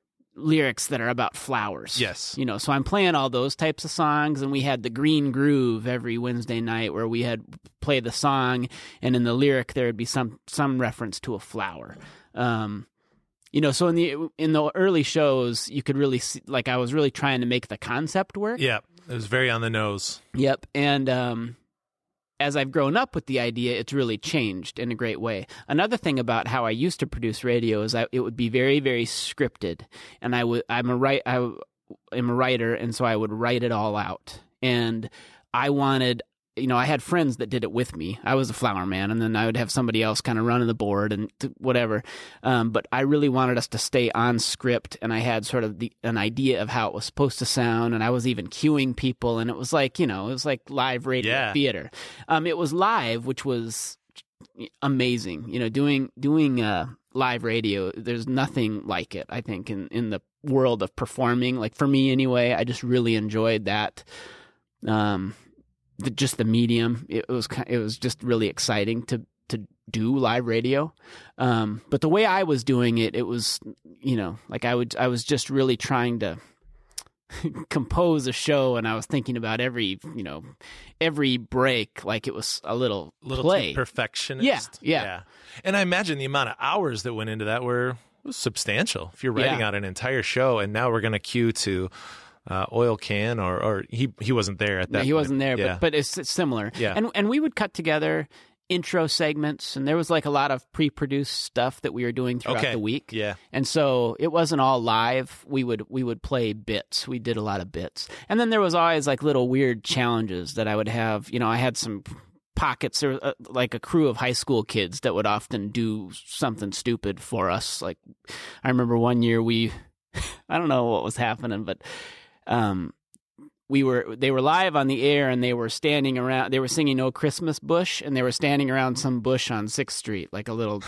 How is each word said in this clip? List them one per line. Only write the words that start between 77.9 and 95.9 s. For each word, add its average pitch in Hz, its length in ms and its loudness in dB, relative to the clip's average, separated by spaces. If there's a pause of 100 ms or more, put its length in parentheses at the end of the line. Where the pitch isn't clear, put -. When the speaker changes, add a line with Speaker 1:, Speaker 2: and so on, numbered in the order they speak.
Speaker 1:
a 123 60 0
show, 135 420 2
and 113 120 0
I 113 80 0
was 107 100 -4
thinking 127 320 -2
about 113 240 -2
every, 117 380 -2 (160)
you 110 80 -6
know, 78 200 -10 (560)
every 143 380 2
break 123 640 0
like 110 240 -4
it - 60 -4
was - 300 -6
a 107 120 -4
little 104 380 -2 (100)
Speaker 2:
Little 131 200 -4
Speaker 1:
play. 160 260 2
Speaker 2:
too 71 60 -6
perfectionist. 131 720 -4
Speaker 1:
Yeah, 254 120 4 (240)
yeah. 147 220 0
Speaker 2:
Yeah. 90 180 -8 (420)
And 196 140 0
I 202 40 2
imagine 175 360 0
the 135 80 -4
amount 135 240 0
of - 100 -6
hours 139 440 0
that 120 100 -4
went 110 160 -6
into 110 160 -4
that 117 180 0
were, 123 340 0 (260)
was 277 120 -10
substantial. 107 800 -2
If - 100 -12
you're 127 100 0
writing 127 260 0
Speaker 1:
Yeah. 107 80 0
Speaker 2:
out 101 80 -2
an 101 100 -2
entire 123 380 -2
show, 127 360 2
and 101 140 -2
now 117 180 0
we're 113 100 2
gonna 107 180 0
cue 117 340 2
to, 92 360 -2 (580)
uh, 95 260 -2
Oil 117 240 2
Can, 110 420 -2
or, 90 240 0
or 104 260 0
he, 117 300 -2
he 110 140 0
wasn't 98 240 0
there 101 240 0
at 90 100 -2
Speaker 1:
No, 101 80 0
Speaker 2:
that 123 60 2
Speaker 1:
he 139 60 2
Speaker 2:
point. 156 100 4
Speaker 1:
wasn't 135 180 0
there, 135 180 0
Speaker 2:
Yeah. 95 160 2
Speaker 1:
but, 90 80 -8
but 156 140 2